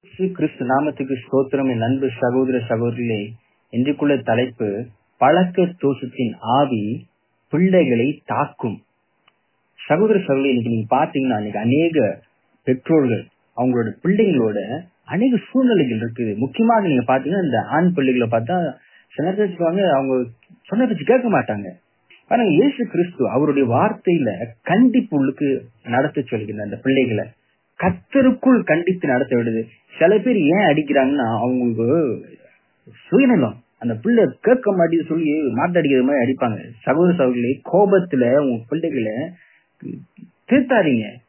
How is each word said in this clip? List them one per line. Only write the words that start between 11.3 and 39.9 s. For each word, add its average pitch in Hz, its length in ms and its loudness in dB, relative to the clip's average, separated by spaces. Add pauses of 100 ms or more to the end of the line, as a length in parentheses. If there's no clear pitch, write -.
இன்னைக்கு 104 220 -6
அநேக 131 640 0 (420)
பெற்றோர்கள் 131 640 0 (300)
அவங்களோட 120 340 0 (120)
பிள்ளைங்களோட 151 800 0 (220)
அநேக 233 320 0 (140)
சூழ்நிலைகள் 185 480 2
இருக்குது. 113 380 -4
முக்கியமாக 214 500 0
நீங்க 131 320 2
பாத்தீங்கன்னா, 170 260 -2
இந்த 117 180 0
ஆண் 175 300 0
பிள்ளைகளை 127 360 0
பார்த்தா 123 440 -2 (440)
சில 170 160 -2
பேர் 202 160 0
சொல்லுவாங்க, 175 440 0
அவங்க 135 320 0 (380)
சொன்ன 240 240 0
பேச்சு 165 180 -4
கேட்க 247 260 2
மாட்டாங்க. 113 360 -2 (640)
பாருங்க, 226 220 2
இயேசு 233 360 2
கிறிஸ்து 170 420 -2
அவருடைய 139 400 0
வார்த்தையில 135 800 0 (160)
கண்டிப்பு 220 540 2
உள்ளுக்கு 135 480 -2 (200)
நடத்த 131 380 -2
சொல்லுகிற 107 400 -8
அந்த 104 140 -10
பிள்ளைகளை 123 480 0 (540)
கர்த்தருக்குள் 247 840 2
கண்டித்து 175 460 0
நடத்த 127 280 0
விடுது. 113 260 -2 (360)
சில 196 200 4
பேர் 240 180 0
ஏன் 180 300 2
அடிக்கிறாங்கன்னா, 139 720 0
அவங்களுக்கு 123 840 -2 (840)
சுயநலம், 180 480 2 (220)
அந்த 120 160 -6
பிள்ளை 214 300 2 (160)
கேட்க 240 320 2
மாட்டேங்குது 165 360 0
சொல்லி 156 320 -2
மாட்டு 151 380 -2
அடிக்கிற 139 240 2
மாதிரி 131 220 2
அடிப்பாங்க. 123 440 -4 (120)
சகோதர 175 360 2
சகோதரிகளே, 127 440 0 (120)
கோபத்துல 180 640 2
உங்க 127 320 0
பிள்ளைகளை 147 440 -4 (1400)